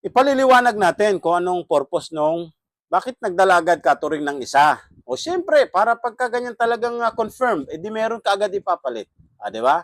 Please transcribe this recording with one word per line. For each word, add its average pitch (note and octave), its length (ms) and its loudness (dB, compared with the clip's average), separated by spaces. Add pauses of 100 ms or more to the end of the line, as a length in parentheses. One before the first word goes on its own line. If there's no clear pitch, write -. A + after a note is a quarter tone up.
ipaliliwanag B3+ 800 4
natin G3 400 2
kung F3 200 0
anong F3+ 280 -4
purpose D3+ 440 -2
nung D#3+ 360 -2 (420)
bakit G#3+ 320 -4
nagdala F#3 400 4
agad E3 160 2
ka D3 160 2
turing D3 320 -6
ng C#3+ 160 -6
isa. C#3 380 2 (260)
O B2 80 -6
siyempre, D#4+ 560 0
para A3+ 240 2
pagka A#3+ 320 -6
ganyan A#3+ 320 -6
talagang, A#3 400 -2
ah, A3+ 160 -2
confirmed, A3 560 -4
edi D#3+ 160 -10
meron A3 320 -4
ka G3+ 160 0
agad G3+ 160 -2
ipapalit. E3 560 -6 (320)
Ah, G#2 80 -12
di G#2+ 160 -8
ba? C#3 220 4